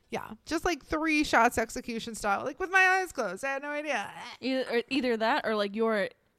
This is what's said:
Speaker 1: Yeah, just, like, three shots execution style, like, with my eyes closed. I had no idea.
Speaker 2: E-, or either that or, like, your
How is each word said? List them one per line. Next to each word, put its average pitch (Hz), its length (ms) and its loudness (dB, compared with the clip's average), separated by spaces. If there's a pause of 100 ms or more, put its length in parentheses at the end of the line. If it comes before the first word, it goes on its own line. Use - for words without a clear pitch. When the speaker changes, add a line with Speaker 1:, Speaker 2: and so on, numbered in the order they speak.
(120)
Speaker 1:
Yeah, - 200 -6 (120)
just, 311 200 -4
like, 339 200 0
three 311 380 2
shots 247 340 4
execution 226 600 -4
style, 202 280 -2
like, 269 140 -6
with 359 140 -4
my 381 120 6
eyes 370 280 2
closed. 196 320 -4
I 269 80 -2
had 269 100 -4
no 294 80 -8
idea. 294 400 -4 (300)
Speaker 2:
E-, 262 220 -2
or 233 260 0
either 254 280 2
that 226 300 0
or, 220 80 0
like, 202 220 -2
your 220 320 2 (300)